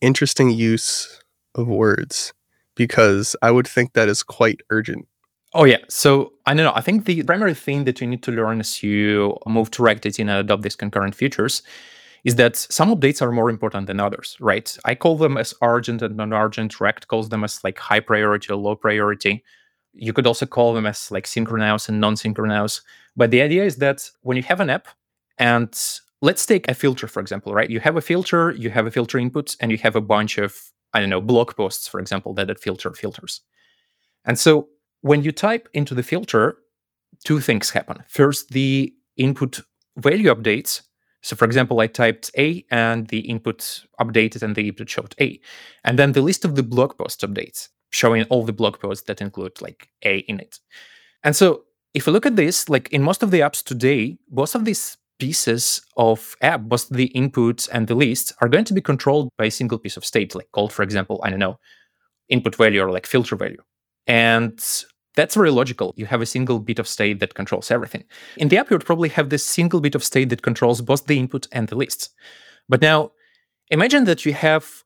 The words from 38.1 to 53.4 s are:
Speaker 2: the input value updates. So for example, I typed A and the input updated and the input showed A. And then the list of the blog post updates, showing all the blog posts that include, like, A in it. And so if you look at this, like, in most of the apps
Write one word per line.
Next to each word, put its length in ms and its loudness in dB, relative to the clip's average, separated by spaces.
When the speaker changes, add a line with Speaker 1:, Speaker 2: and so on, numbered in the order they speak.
Speaker 2:
the 440 0
input 440 -2
value 360 4
updates. 500 -2
So 120 -10
for 80 4
example, 340 2
I 80 4
typed 500 -2
A 320 0
and 380 0
the 140 -6
input 640 -8
updated 420 0
and 140 -4
the 100 -2
input 240 -10
showed 300 -8
A. 200 0
And 120 2
then 160 6
the 80 4
list 240 0
of 120 0
the 80 0
blog 340 0
post 220 -10
updates, 480 -8
showing 340 2
all 180 0
the 100 -4
blog 280 -2
posts 260 -8
that 140 -8
include, 420 -10
like, 260 -18
A 140 0
in 220 -10
it. 180 -20
And 140 0
so 260 4
if 140 -2
you 40 4
look 140 2
at 80 2
this, 340 0
like, 200 0
in 140 0
most 200 0
of 80 0
the 80 4
apps 240 0